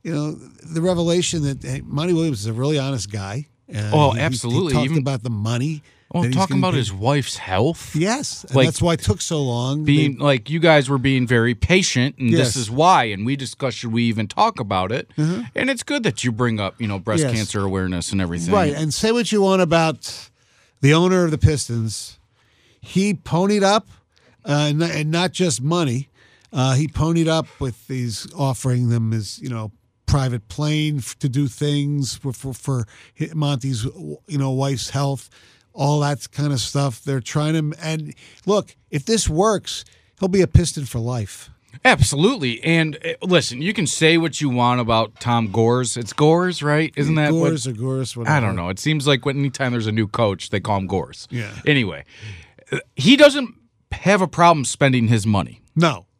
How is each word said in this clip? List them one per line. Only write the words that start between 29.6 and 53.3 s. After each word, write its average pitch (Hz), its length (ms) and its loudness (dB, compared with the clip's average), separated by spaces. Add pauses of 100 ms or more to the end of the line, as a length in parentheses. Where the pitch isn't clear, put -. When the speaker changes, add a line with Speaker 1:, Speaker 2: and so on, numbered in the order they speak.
Speaker 1:
private 127 400 0
plane 151 500 -2
f-, - 220 -10
to 143 100 -2
do 139 180 0
things 143 680 -2
for, 135 180 -8
for, 135 180 -10
for 123 360 -4 (320)
hi-, 160 160 -6
Monty's, 135 500 -2
you 151 340 -10 (200)
know, 135 100 0
wife's 135 400 -2
health, 139 400 -4 (420)
all 147 280 0
that 143 320 -4
kind 147 200 -2
of 135 80 -2
stuff. 139 440 -4
They're 135 160 -2
trying 151 340 -2
to, 156 320 -2
and 156 300 -6 (320)
look, 202 280 0 (140)
if 143 160 -6
this 220 240 0
works, 185 560 0 (340)
he'll 185 100 0
be 190 120 4
a 170 60 4
Piston 156 380 4
for 123 120 -8
life. 117 540 -6 (340)
Speaker 2:
Absolutely. 151 800 2
And, 160 420 2
uh, 165 200 -8
listen, 147 360 2
you 185 120 -4
can 190 140 0
say 160 300 4
what 165 240 -2
you 147 80 0
want 123 300 2
about 113 400 0
Tom 117 320 0
Gores. 120 460 0
It's 117 160 -10
Gores, 165 500 2
right? 151 320 0
Isn't 147 200 0
that 151 180 2
what 165 160 2
Speaker 1:
Gores 139 180 -4
or 127 60 -6
Gores, 131 440 -6
whatever. 120 180 0
Speaker 2:
I 143 40 2
don't 104 160 0
know. 87 140 -4
It 92 100 -6
seems 151 280 -2
like 139 180 0
when, 139 140 -2
anytime 135 340 -2
there's 113 140 -2
a 107 40 -2
new 107 160 0
coach, 104 420 -2
they 104 100 -2
call 101 180 -2
him 95 100 -2
Gores. 90 440 -6
Speaker 1:
Yeah. 113 200 -8 (140)
Speaker 2:
Anyway, 101 400 0 (680)
uh, 139 60 -4 (180)
he 175 200 6
doesn't 277 380 4 (380)